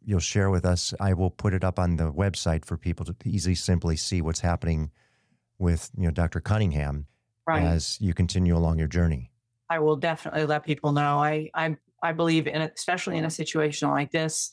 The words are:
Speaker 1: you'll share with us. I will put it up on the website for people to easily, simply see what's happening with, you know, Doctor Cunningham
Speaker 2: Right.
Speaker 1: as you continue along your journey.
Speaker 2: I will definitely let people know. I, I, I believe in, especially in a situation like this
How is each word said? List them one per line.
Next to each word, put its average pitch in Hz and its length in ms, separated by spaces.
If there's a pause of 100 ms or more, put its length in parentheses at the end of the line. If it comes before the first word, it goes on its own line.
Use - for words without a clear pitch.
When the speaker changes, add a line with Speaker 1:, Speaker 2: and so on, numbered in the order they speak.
Speaker 1:
you'll 101 140
share 98 320
with 90 160
us. 87 320
I 95 160
will 90 160
put 98 240
it 90 80
up 92 160
on 87 180
the 80 160
website 85 520
for 85 120
people 82 300
to 85 80 (100)
easily, 92 300
simply 85 400
see 87 260
what's 78 200
happening 82 500 (680)
with, 85 360
you 87 100
know, 82 40
Doctor 82 300
Cunningham 73 680 (400)
Speaker 2:
Right. 160 160
Speaker 1:
as 82 380
you 92 120
continue 87 440
along 80 240
your 78 80
journey. 80 420 (400)
Speaker 2:
I 165 80
will 151 180
definitely 156 500
let 147 180
people 151 280
know. 143 300
I, 156 320
I, 160 220 (240)
I 165 120
believe 160 340
in, 156 160
especially 180 560
in 156 60
a 160 60
situation 151 580
like 143 240
this 160 400